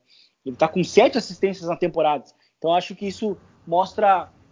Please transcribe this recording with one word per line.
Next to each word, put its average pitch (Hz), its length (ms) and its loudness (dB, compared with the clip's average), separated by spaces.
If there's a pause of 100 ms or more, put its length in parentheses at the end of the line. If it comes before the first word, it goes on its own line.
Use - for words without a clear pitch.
(440)
Ele 127 120 -10
tá 156 100 2
com 180 160 -2
sete 233 340 4
assistências 185 520 -4
na 170 80 -4
temporada. 151 480 -2 (340)
Então, 165 160 0
acho 180 220 -2
que 208 100 -10
isso 196 300 -6 (280)
mostra, 185 640 0 (240)